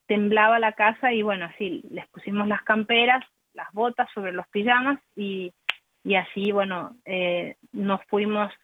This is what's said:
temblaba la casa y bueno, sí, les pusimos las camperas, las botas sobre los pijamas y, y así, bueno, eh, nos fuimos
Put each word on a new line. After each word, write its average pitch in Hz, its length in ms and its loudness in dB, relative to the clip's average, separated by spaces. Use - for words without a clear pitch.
temblaba 214 520 4
la 220 140 2
casa 226 400 2
y 226 80 0
bueno, 190 380 -2
sí, 185 320 -6
les - 180 -14
pusimos 208 400 -4
las 208 140 -2
camperas, 233 600 2
las 160 200 -14
botas 240 420 -2
sobre 190 180 -6
los 180 160 -8
pijamas 247 500 0
y, 190 380 -6
y 196 120 2
así, 196 380 -2
bueno, 190 520 -2
eh, 175 520 -2
nos 196 340 -2
fuimos 208 460 0